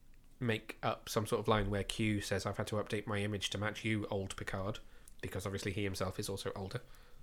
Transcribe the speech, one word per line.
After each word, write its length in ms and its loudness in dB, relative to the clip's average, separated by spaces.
make 440 0
up 260 0
some 160 2
sort 140 2
of 80 -2
line 220 6
where 140 2
Q 380 2
says, 240 0
"I've 120 -2
had 100 0
to 80 0
update 320 0
my 120 2
image 320 0
to 60 -2
match 260 0
you, 260 2
old 260 -2
Picard," 440 -2
because 240 -2
obviously 260 -2
he 120 0
himself 360 0
is 100 -2
also 260 -2
older. 260 -4